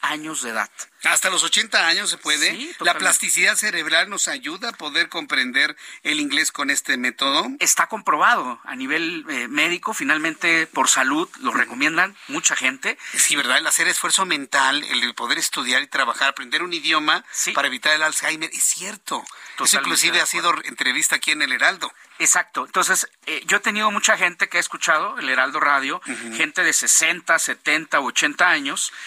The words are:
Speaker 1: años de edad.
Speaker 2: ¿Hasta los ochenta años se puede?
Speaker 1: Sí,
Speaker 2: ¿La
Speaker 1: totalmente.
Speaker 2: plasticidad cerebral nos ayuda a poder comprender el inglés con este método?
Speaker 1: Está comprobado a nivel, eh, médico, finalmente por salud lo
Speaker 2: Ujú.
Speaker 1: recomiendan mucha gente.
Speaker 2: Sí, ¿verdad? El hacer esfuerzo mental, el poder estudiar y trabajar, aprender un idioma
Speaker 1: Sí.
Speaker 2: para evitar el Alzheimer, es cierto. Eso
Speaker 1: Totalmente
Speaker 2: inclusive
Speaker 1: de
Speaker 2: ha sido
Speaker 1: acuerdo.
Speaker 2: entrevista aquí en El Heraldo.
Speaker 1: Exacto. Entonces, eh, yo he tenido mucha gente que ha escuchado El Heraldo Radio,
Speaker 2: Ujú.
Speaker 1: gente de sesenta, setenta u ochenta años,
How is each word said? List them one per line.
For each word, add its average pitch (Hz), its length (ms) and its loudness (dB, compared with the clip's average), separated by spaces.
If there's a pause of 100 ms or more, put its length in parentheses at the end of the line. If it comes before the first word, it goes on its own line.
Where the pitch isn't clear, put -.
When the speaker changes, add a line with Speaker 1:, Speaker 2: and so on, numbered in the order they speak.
Speaker 1:
años 151 400 -4
de 120 80 -6
edad. 107 180 -2 (360)
Speaker 2:
¿Hasta 165 260 2
los 170 140 2
ochenta 208 420 2
años 185 240 2
se - 80 -4
puede? 151 320 2
Speaker 1:
Sí, 233 160 -6
Speaker 2:
¿La 349 120 -12
Speaker 1:
totalmente. 170 260 2
Speaker 2:
plasticidad 180 520 2
cerebral 175 540 0
nos 196 160 -2
ayuda 160 440 -6
a - 20 -20
poder 165 360 -2
comprender 139 680 0 (260)
el 151 160 0
inglés 147 320 0
con 143 200 -2
este 135 260 0
método? 135 500 0 (140)
Speaker 1:
Está - 260 2
comprobado 175 800 0
a 135 100 -10
nivel, 156 540 -4
eh, 127 180 -4
médico, 160 480 -2
finalmente 156 720 0
por - 220 0
salud 135 400 2 (100)
lo - 120 -2
Speaker 2:
Ujú. 120 80 -2
Speaker 1:
recomiendan 156 580 0 (100)
mucha 139 300 0
gente. 135 420 -4 (180)
Speaker 2:
Sí, - 200 2
¿verdad? 131 220 2
El 160 100 0
hacer 170 180 2
esfuerzo 180 400 0
mental, 143 560 0
el 127 320 -2
poder 123 240 -2
estudiar 135 440 0
y 143 40 -8
trabajar, 135 440 0
aprender 139 340 -4
un 175 80 -6
idioma 156 580 0
Speaker 1:
Sí. - 220 -4
Speaker 2:
para 143 160 0
evitar 131 260 -2
el 156 80 0
Alzheimer, 156 500 -2
es - 120 -2
cierto. 180 580 -4
Eso - 420 -12
Speaker 1:
Totalmente 139 240 2
Speaker 2:
inclusive 165 280 2
Speaker 1:
de 165 60 4
Speaker 2:
ha 151 40 2
sido 170 240 0
Speaker 1:
acuerdo. 151 180 -2
Speaker 2:
entrevista 127 480 0
aquí 147 140 -2
en 151 120 0
El 135 100 0
Heraldo. 151 400 0 (280)
Speaker 1:
Exacto. 160 440 0
Entonces, 185 440 0 (180)
eh, 156 200 -6
yo 202 120 2
he - 20 0
tenido 214 320 0
mucha 202 240 4
gente 175 320 0
que - 80 -4
ha 170 40 2
escuchado 165 580 0
El 139 100 -4
Heraldo 135 320 0
Radio, 143 460 0
Speaker 2:
Ujú. 117 300 -10
Speaker 1:
gente 160 280 0
de 156 80 2
sesenta, 165 640 2
setenta 151 640 0
u 127 80 -2
ochenta 156 420 2
años, 151 420 -2 (140)